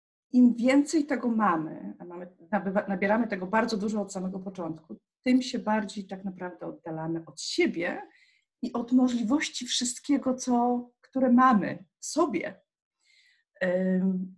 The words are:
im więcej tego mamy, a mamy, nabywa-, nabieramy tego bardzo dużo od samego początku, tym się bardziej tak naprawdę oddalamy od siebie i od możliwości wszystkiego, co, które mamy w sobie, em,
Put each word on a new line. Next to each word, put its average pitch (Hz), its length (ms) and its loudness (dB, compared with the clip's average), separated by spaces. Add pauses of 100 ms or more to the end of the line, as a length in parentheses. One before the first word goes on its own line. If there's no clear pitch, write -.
(320)
im 247 220 8
więcej 285 520 2
tego 247 220 -2
mamy, 190 720 -2
a 175 60 -14
mamy, 175 220 -14 (240)
nabywa-, 196 380 -2
nabieramy 202 400 0
tego 185 180 -6
bardzo 226 300 0
dużo 208 240 -4
od 190 120 -8
samego 190 260 -8
początku, 185 580 -10 (280)
tym 254 180 4
się - 160 -6
bardziej 208 480 -2
tak 190 180 -12
naprawdę 180 420 -10
oddalamy 165 600 -8
od - 140 -18
siebie 254 600 -2 (600)
i - 100 -8
od 233 200 -4
możliwości 247 760 0
wszystkiego, 254 680 -2
co, 247 560 -2 (100)
które 262 320 2
mamy 240 520 4 (160)
w - 60 -14
sobie, - 540 -2 (1000)
em, 185 760 0